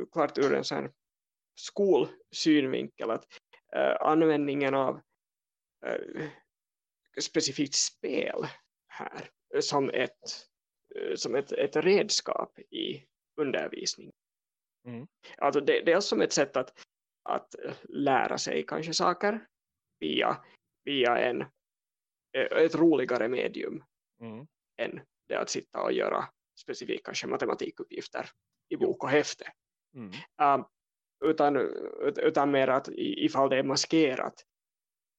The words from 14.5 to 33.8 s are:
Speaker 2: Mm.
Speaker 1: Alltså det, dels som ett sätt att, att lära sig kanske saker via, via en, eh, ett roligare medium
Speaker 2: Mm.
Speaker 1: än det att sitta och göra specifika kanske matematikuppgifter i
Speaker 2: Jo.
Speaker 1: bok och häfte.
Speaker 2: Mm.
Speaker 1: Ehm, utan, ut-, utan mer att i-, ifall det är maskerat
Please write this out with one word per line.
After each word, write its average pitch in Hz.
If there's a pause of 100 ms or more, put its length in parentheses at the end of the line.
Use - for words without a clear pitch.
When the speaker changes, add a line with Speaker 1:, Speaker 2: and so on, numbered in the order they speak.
Speaker 2:
Mm. 120 (300)
Speaker 1:
Alltså 143
det, 139
dels 165
som 160
ett 156
sätt 139
att, - (500)
att - (280)
lära 135
sig -
kanske 160
saker 202 (540)
via, - (460)
via 123
en, 123 (920)
eh, 135
ett -
roligare 131
medium - (380)
Speaker 2:
Mm. 113 (300)
Speaker 1:
än - (260)
det -
att 50
sitta -
och 57
göra 53 (340)
specifika -
kanske -
matematikuppgifter -
i - (420)
Speaker 2:
Jo. 156
Speaker 1:
bok -
och 135
häfte. - (440)
Speaker 2:
Mm. 107 (260)
Speaker 1:
Ehm, 139 (640)
utan, 147
ut-, -
utan 147
mer 135
att 135
i-, -
ifall 135
det 131
är 139
maskerat 143 (720)